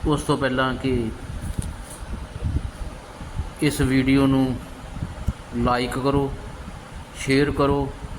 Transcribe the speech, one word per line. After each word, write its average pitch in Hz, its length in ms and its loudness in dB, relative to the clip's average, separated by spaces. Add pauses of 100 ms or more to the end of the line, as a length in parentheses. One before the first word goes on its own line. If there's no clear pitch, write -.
ਉਸ 147 160 4
ਤੋਂ 147 140 4
ਪਹਿਲਾਂ 131 380 2
ਕਿ 123 360 0 (2500)
ਇਸ 147 180 2
ਵੀਡੀਓ 135 460 6
ਨੂੰ 135 280 4 (1000)
ਲਾਈਕ 123 420 2
ਕਰੋ, 139 320 4 (880)
ਸ਼ੇਅਰ 139 320 4
ਕਰੋ 143 380 4 (300)